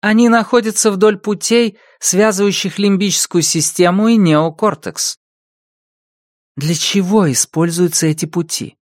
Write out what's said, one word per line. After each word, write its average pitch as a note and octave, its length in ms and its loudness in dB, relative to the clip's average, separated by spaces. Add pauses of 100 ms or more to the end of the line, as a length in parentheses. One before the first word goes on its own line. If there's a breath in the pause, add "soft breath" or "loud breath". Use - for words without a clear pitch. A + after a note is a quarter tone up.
Они A3 300 2
находятся A3 600 0
вдоль G#3 280 2
путей, A3 600 -2 (200 soft breath)
связывающих G3 800 0
лимбическую G3 640 0
систему F3 640 0
и A#3 80 4
неокортекс. D#3+ 1000 0 (1400)
Для D3+ 180 -2
чего F#3+ 560 0
используются E3 760 -2
эти D#3 200 -2
пути? E3 500 -8 (120)